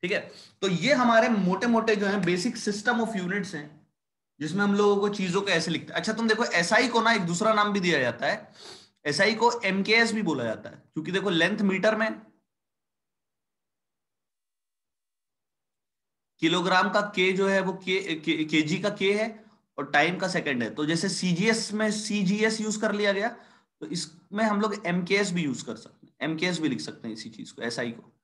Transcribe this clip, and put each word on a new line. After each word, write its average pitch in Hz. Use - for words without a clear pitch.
ठीक 180
है, 180
तो 196
ये 190
हमारे 240
मोटे-मोटे 220
जो 202
हैं, 196
basic 180
system 226
of 214
units 185
हैं, 147
जिसमें 160
हम 202
लोगों 202
को 202
चीजों 190
को 196
ऐसे 165
लिखते 147
हैं। 165
अच्छा, 214
तुम 226
देखो, 220
एसआई 220
को 233
ना 226
एक 202
दूसरा 214
नाम 208
भी 202
दिया 170
जाता 123
है, 202
एसआई 196
को 226
एमकेएस 202
भी 214
बोला 147
जाता 107
है, -
क्योंकि 156
देखो, 190
length 175
meter 202
में, 220
kilogram 185
का 214
के 185
जो 190
है, 196
वो 185
के, 185
के, 156
केजी 156
का 208
के 196
है 220
और 143
time 160
का 185
second 147
है। 110
तो 151
जैसे 170
सीजीएस 190
में 214
सीजीएस 208
यूज़ 214
कर 226
लिया 202
गया, 202
तो 156
इसमें -
हम 208
लोग 208
एमकेएस 180
भी 175
यूज़ 127
कर 113
सकते -
हैं, -
एमकेएस 165
भी 156
लिख 117
सकते -
हैं 110
इसी -
चीज -
को, -
एसआई 117
को। -